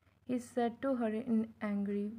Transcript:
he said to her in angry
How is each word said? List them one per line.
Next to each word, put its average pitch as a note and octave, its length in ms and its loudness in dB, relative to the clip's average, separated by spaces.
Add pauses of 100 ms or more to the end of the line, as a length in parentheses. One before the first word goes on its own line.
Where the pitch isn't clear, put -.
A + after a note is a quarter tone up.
(280)
he B3+ 120 0
said A#3 420 -2
to C4+ 140 2
her A#3+ 180 2
in A3 480 0
angry G3+ 580 0